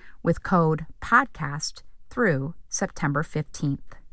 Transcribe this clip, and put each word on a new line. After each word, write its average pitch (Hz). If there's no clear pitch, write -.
with 165
code 160
podcast -
through 160
September 151
fifteenth. -